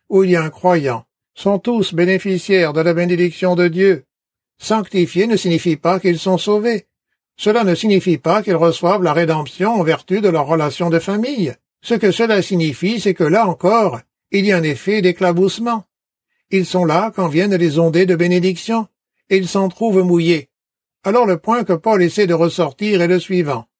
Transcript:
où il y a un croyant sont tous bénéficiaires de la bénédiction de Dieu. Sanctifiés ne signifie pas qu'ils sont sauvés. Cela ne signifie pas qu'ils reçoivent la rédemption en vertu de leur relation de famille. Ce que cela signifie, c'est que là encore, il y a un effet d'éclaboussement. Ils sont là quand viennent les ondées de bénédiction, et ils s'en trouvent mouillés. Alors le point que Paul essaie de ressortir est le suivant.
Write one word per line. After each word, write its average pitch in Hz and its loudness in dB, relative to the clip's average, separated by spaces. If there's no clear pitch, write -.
où 196 2
il 180 2
y 175 2
a 165 0
un 156 -4
croyant 143 -2
sont 196 -2
tous 226 -2
bénéficiaires 180 0
de 160 0
la 170 2
bénédiction 175 0
de 175 2
Dieu. 175 0
Sanctifiés 196 -2
ne 226 0
signifie 170 0
pas 170 -2
qu'ils 175 -2
sont 185 0
sauvés. 208 -2
Cela 220 0
ne 180 2
signifie 185 2
pas 180 0
qu'ils 185 -2
reçoivent 170 0
la 151 0
rédemption 160 -2
en 196 0
vertu 160 -2
de 202 0
leur 156 -2
relation 160 -2
de 165 2
famille. 208 -4
Ce - -4
que 208 2
cela 220 0
signifie, 175 -2
c'est 190 0
que - -2
là 196 2
encore, 180 0
il 196 0
y 208 2
a 185 2
un 165 0
effet 185 -2
d'éclaboussement. 185 0
Ils 190 0
sont 180 0
là 180 2
quand 180 -2
viennent 185 0
les 165 0
ondées 170 2
de 180 2
bénédiction, 180 0
et 196 2
ils 185 -2
s'en 190 -2
trouvent 196 0
mouillés. 170 2
Alors 233 2
le 185 0
point 233 -2
que 180 0
Paul 196 0
essaie 180 0
de 170 0
ressortir 170 0
est 170 0
le 180 2
suivant. 147 -4